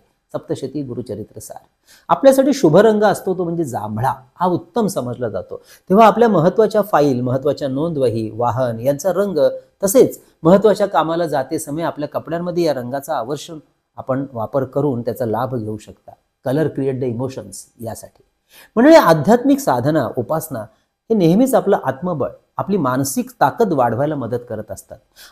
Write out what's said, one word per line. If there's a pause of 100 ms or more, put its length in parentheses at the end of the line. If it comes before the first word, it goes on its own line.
(340)
सप्तशती
गुरुचरित्र
सार. (500)
आपल्यासाठी
शुभ
रंग
असतो
तो
म्हणजे
जांभळा, (220)
हा
उत्तम
समजला
जातो. (280)
तेव्हा
आपल्या
महत्त्वाच्या
फाईल,
महत्त्वाच्या
नोंदवही,
वाहन
यांचा
रंग, (460)
तसेच (240)
महत्त्वाच्या
कामाला
जाते
समय
आपल्या
कपड्यांमध्ये
या
रंगाचा
आवर्षण (400)
आपण
वापर
करून
त्याचा
लाभ
घेऊ
शकता. (380)
Color (120)
create
the
emotions (240)
यासाठी. (520)
म्हणजे
आध्यात्मिक
साधना,
उपासना (440)
हे
नेहमीच
आपलं
आत्मबळ, (300)
आपली
मानसिक (120)
ताकद
वाढवायला
मदत (120)
करत
असतात. (340)